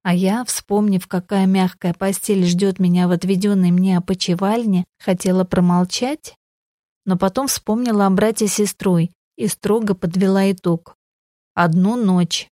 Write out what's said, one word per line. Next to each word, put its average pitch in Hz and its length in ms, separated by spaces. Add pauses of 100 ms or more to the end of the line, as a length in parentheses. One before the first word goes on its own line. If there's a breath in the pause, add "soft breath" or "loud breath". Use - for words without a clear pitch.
А 180 120
я, 190 320
вспомнив, 202 600
какая 190 380
мягкая 185 480
постель 196 520
ждёт 185 340
меня 180 280
в 180 40
отведённой 185 600
мне 185 260
опочивальне, 190 880 (120)
хотела 185 460
промолчать, 180 920 (720)
но 185 120
потом 196 300
вспомнила 220 580
о 190 40
брате 214 380
с 190 60
сестрой 180 580 (240)
и 220 120
строго 208 480
подвела 190 560
итог. 180 440 (580)
"Одну 180 440
ночь". 185 560